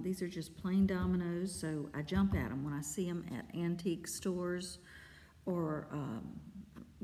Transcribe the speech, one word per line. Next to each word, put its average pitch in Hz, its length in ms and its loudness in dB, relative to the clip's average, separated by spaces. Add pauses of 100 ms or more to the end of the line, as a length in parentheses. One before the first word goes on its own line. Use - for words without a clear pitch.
these 185 200 0
are 180 60 0
just 175 300 -6
plain 190 280 6
dominoes, 180 720 2
so 151 360 -2
I 143 80 0
jump 190 340 4
at 127 160 2
'em 135 140 -2
when 147 80 -2
I 143 80 -2
see 180 260 -2
'em 175 240 -2
at - 240 -6
antique 170 520 0
stores 180 720 -2 (680)
or, 156 460 2
um, 113 500 -4 (640)